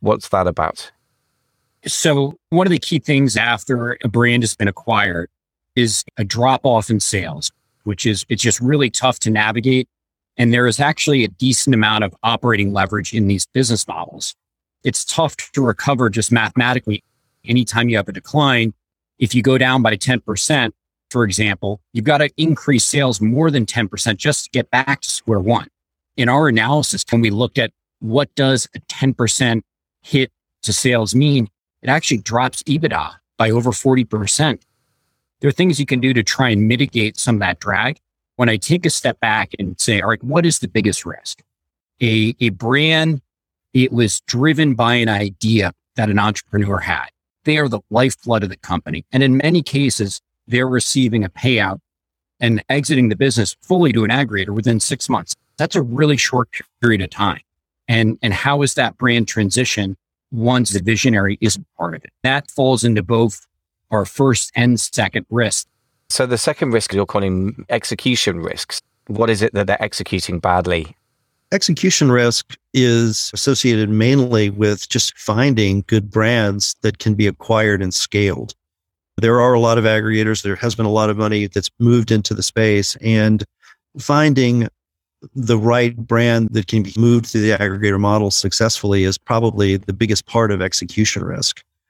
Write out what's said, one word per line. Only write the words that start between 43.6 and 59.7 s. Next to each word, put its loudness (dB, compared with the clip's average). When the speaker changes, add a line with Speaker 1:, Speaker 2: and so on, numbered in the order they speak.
Speaker 2:
it 2
was 0
driven 0
by 2
an 2
idea 0
that 0
an 2
entrepreneur -2
had. -4
They 0
are 0
the -4
lifeblood 0
of -4
the -10
company. -8
And 2
in 4
many 2
cases, -4
they're 0
receiving 0
a -6
payout 0
and 0
exiting 2
the 0
business 0
fully 2
to 2
an 0
aggregator -2
within 0
six -6
months. -4
That's -2
a 0
really 2
short 0
period 2
of -8
time. -2
And, 2
and 0
how 0
is -2
that -2
brand 0
transition -2